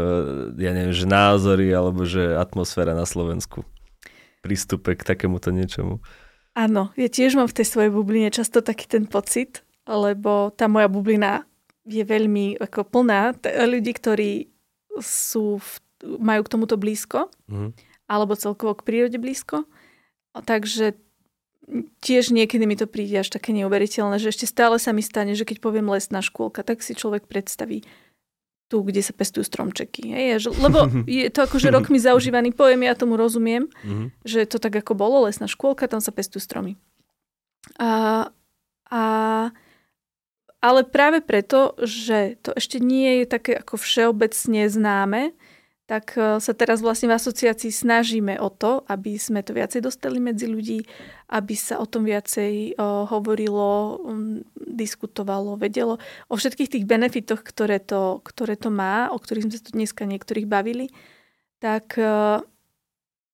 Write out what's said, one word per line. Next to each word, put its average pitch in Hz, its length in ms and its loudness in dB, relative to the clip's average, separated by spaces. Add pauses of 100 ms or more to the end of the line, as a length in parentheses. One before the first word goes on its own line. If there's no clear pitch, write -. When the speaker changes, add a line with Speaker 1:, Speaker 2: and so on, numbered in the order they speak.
(580)
Speaker 1:
ja 90 140 -2
neviem, 90 200 0
že 87 120 0
názory 98 640 6
alebo 90 320 2
že 87 320 0
atmosféra 87 580 -2
na 85 120 -2
Slovensku 85 600 -6
v - 60 -20 (720)
prístupe - 500 -2
k 87 100 -6
takémuto 90 460 -2
niečomu? 92 560 -4 (480)
Speaker 2:
Áno, 220 420 0
ja 247 140 0
tiež 254 240 2
mám 262 140 4
v 233 100 -6
tej 220 100 2
svojej 214 220 2
bubline 214 400 2
často 233 320 0
taký 226 260 -2
ten 214 200 0
pocit, - 560 -4 (200)
lebo 208 680 0
tá 220 160 0
moja 214 200 6
bublina 208 560 2 (400)
je 214 200 -4
veľmi 208 580 0
ako 196 240 -4
plná 240 520 2
t-, - 200 -6
ľudí, 240 340 2
ktorí 214 560 -2 (500)
sú 214 600 -4
v, - 140 -12 (500)
majú 214 220 2
k 208 100 -10
tomuto 226 240 0
blízko, 214 560 -4 (140)
Speaker 1:
Mhm. 104 260 -8 (320)
Speaker 2:
alebo 208 320 0
celkovo 208 380 -2
k - 100 -18
prírode 240 320 0
blízko. 262 480 -6 (680)
A 226 80 -16
takže 214 540 0 (1080)
tiež 247 300 2
niekedy 226 340 4
mi 208 100 2
to 208 120 -2
príde 208 300 -6
až 196 140 -2
také - 220 -8
neuveriteľné, 202 680 0
že 220 100 -2
ešte 220 180 -4
stále 233 300 4
sa 233 140 -2
mi 214 100 2
stane, 208 320 -2
že 208 120 -2
keď 214 160 -8
poviem 214 260 0
lesná 196 340 -2
škôlka, 220 400 -6
tak 233 200 -4
si - 120 -10
človek 208 320 -4
predstaví 214 640 -8 (800)
tú, 214 180 0
kde 196 160 -2
sa 196 140 -2
pestujú - 320 -4
stromčeky. - 640 -8
Hej, 262 160 -2 (140)
že, 226 120 -4
lebo 285 260 6
Speaker 1:
<laughs> 127 300 4
Speaker 2:
je 254 200 0
to 285 140 0
akože 269 280 2
rokmi 262 280 6
zaužívaný 240 540 4
pojem, 254 300 6
ja 247 120 2
tomu 240 220 0
rozumiem, 226 500 2 (140)
Speaker 1:
Mhm. 107 300 -4 (120)
Speaker 2:
že 220 220 0
to 220 140 -4
tak 214 180 -2
ako 214 180 -2
bolo, 240 280 4
lesná 208 240 0
škôlka, 269 400 -2
tam 226 120 -4
sa 214 120 -4
pestujú 196 300 -8
stromy. 196 340 -8 (1000)
A, 220 500 0 (580)
a, 233 180 -4 (1600)
ale 254 260 6
práve 294 360 4
preto, 262 560 4
že 220 640 -2
to - 140 -10
ešte - 260 -4
nie 254 440 4
je 240 60 -2
také 240 260 -2
ako - 220 -6
všeobecne 220 920 2
známe, 208 540 2 (640)
tak, 220 300 -6
e, 214 240 2
sa 214 140 -2
teraz 226 280 2
vlastne 226 300 0
v 226 80 4
asociácii 226 500 -2
snažíme 226 720 0
o 202 100 -2
to, 240 380 -2
aby 202 300 -6
sme 208 260 -4
to 214 100 -10
viacej 233 300 -2
dostali 254 360 -6
medzi 240 280 -4
ľudí, 220 400 -6 (420)
aby 214 240 -4
sa 208 240 -6
o 220 100 -6
tom 220 200 -2
viacej, 208 460 -2 (160)
e, - 140 -6 (220)
hovorilo, 208 640 -2 (320)
m, 220 400 -8 (160)
diskutovalo, 202 1000 -6
vedelo 226 400 -2 (280)
o - 80 -8
všetkých 262 360 -2
tých 220 160 -2
benefitoch, 226 560 0
ktoré 208 360 -2
to, 196 440 -2
ktoré 220 320 -6
to 220 160 -4
má, 202 400 -2
o 233 80 -6
ktorých 220 260 -6
sme 214 80 -4
sa 226 80 -12
tu - 120 -20
dneska 220 320 -6
niektorých 208 420 -6
bavili. 220 400 -2 (720)
Tak, 220 400 -4
e, 214 420 2 (920)